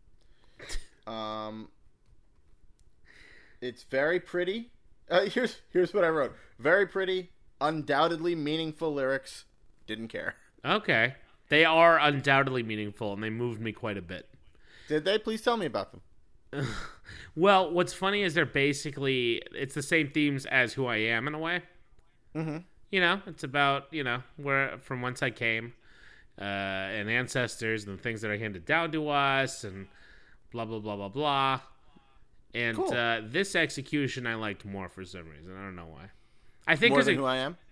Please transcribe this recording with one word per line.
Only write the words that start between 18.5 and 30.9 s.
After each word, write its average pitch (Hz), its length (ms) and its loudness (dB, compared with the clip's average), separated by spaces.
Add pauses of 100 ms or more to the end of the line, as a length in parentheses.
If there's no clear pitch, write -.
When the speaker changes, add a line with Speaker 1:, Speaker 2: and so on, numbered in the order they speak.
Speaker 1:
it's 135 200 -8
the 147 80 -4
same 151 280 2
themes 143 340 0
as 127 300 2
Who 131 120 -2
I 117 100 0
Am 113 320 0
in 151 60 -4
a 151 40 -6
way. 170 240 -4 (720)
Speaker 2:
Mm-hmm. 156 240 -4 (320)
Speaker 1:
You 190 100 2
know, 180 260 2
it's 160 180 -10
about, 139 480 0
you 156 120 -4
know, 123 180 -4 (140)
where, 135 420 0
from 127 240 -8
whence 127 200 -4
I 127 80 2
came, 117 420 -2 (680)
uh, 95 60 -12
and 98 640 -4
ancestors 117 760 -2
and 98 100 -8
the 87 60 -14
things 113 200 -6
that 107 80 -4
are 104 60 -2
handed 101 300 -8
down 165 260 0
to 151 160 -2
us 139 560 0
and 95 220 -12 (640)
blah, 117 140 -6
blah, 110 160 -6
blah, 104 160 -6